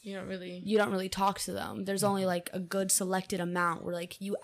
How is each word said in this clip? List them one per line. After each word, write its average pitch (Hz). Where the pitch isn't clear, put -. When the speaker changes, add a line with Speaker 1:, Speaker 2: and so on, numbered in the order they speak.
Speaker 1:
You 196
don't 190
really 180
Speaker 2:
you 208
don't 208
really 190
talk 196
to 180
them. 185
There's 196
only, 196
Speaker 3:
Mm-hmm. 185
Speaker 2:
like, 175
a 185
good 190
selected 190
amount 175
where, 175
like, 175
you 196